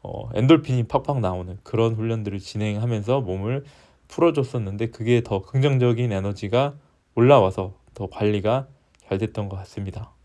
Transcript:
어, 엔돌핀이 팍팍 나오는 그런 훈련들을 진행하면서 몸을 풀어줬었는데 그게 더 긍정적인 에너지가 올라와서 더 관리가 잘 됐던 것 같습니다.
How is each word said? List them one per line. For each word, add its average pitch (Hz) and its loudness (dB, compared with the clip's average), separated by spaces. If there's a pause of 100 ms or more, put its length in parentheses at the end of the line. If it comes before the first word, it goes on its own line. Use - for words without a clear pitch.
어, - -10
엔돌핀이 127 2
팍팍 131 -2
나오는 90 -4
그런 113 0
훈련들을 110 -4
진행하면서 107 -4
몸을 104 -6 (440)
풀어줬었는데 120 -2
그게 117 2
더 98 -2
긍정적인 123 2
에너지가 104 -2 (400)
올라와서 101 6 (220)
더 98 -8
관리가 107 0 (300)
잘 - -4
됐던 104 -4
것 98 -10
같습니다. 98 -10 (140)